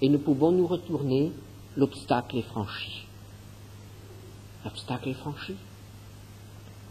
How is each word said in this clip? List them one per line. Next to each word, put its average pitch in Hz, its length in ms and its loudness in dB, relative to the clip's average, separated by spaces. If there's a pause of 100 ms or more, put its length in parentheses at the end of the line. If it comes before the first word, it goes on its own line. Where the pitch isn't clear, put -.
et 135 80 8
nous 143 100 8
pouvons 151 320 6
nous 180 160 6
retourner, 147 640 2 (440)
l'obstacle 135 640 2
est 113 60 0
franchi. - 640 -6 (1600)
L'obstacle - 460 -4
est 131 40 0
franchi. 147 420 -8 (1400)